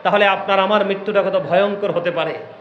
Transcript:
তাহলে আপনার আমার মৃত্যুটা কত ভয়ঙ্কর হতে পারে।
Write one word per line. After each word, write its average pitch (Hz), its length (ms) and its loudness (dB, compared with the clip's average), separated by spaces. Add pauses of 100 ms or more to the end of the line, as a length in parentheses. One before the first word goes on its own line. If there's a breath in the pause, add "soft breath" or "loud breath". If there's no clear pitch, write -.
তাহলে 202 240 4
আপনার 196 320 0
আমার 202 260 2
মৃত্যুটা 196 360 -2
কত 185 280 0
ভয়ঙ্কর 202 420 0
হতে 170 200 -2
পারে। 160 220 -4 (280)